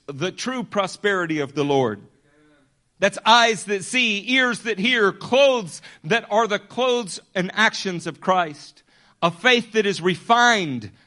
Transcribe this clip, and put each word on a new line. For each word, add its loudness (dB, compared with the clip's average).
the -6
true -8
prosperity -2
of -6
the -2
Lord. 0
That's 0
eyes 4
that -4
see, -2
ears 0
that -4
hear, 2
clothes 0
that -2
are 2
the -2
clothes -4
and -4
actions -2
of -12
Christ. -4
A 2
faith 2
that 2
is -2
refined 2